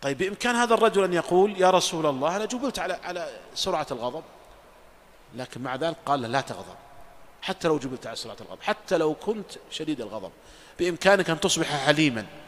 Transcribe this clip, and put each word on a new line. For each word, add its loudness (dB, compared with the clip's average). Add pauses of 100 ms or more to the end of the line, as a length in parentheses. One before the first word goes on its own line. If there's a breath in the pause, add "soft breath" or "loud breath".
طيب، -4
بإمكان -2
هذا 2
الرجل 4
أن 0
يقول: 4
"يا 8
رسول 4
الله، 2
أنا -2
جبلت -4
على، -4
على -8 (160)
سرعة -2
الغضب"، -4 (1120)
لكن -10
مع -4
ذلك -2 (100)
قال: 2
"لا -2
تغضب"، -10 (680)
حتى -2
لو 4
جبلت -8
على -10
سرعة -12
الغضب، -16
حتى -2
لو 2
كنت -6 (200)
شديد -6
الغضب، -10 (480 loud breath)
بإمكانك 4
أن 0
تصبح 0
حليما، 4 (220)